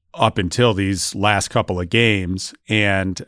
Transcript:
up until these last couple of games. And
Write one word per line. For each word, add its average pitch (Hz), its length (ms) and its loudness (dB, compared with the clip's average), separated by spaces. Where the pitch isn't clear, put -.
up 113 220 2
until 110 360 2
these 98 400 -2
last 101 360 0
couple 104 300 -2
of 87 100 -4
games. 98 680 0
And 98 600 0